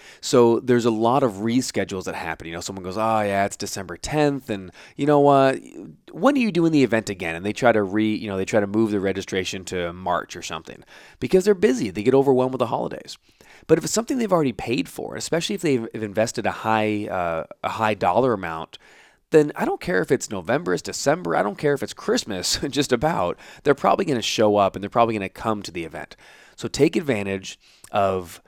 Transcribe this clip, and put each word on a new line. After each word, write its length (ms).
So 400
there's 240
a 80
lot 320
of 140
reschedules 640
that 100
happen. 320
You 60
know, 80
someone 240
goes, 120
"Oh 260
yeah, 240
it's 100
December 400
tenth." 520
And 220
you 120
know 120
what? 400
When 240
are 20
you 140
doing 180
the 140
event 260
again? 240
And 100
they 80
try 200
to 100
re-, 320
you 140
know, 80
they 80
try 160
to 80
move 240
the 80
registration 640
to 280
March 440
or 60
something 420
because 260
they're 80
busy. 380
They 140
get 100
overwhelmed 380
with 80
the 60
holidays. 520
But 120
if 40
it's 100
something 260
they've 140
already 200
paid 360
for, 280
especially 400
if 60
they've 320
invested 520
a 60
high, 560
uh, 380
a 60
high 240
dollar 380
amount, 460
then 260
I 80
don't 160
care 200
if 120
it's 180
November, 420
it's 100
December, 520
I 80
don't 160
care 160
if 80
it's 100
Christmas, 720
<laughs> 60
just 220
about, 440
they're 100
probably 300
gonna 180
show 340
up 200
and 60
they're 60
probably 260
gonna 140
come 340
to 100
the 120
event. 300
So 140
take 260
advantage 640
of 580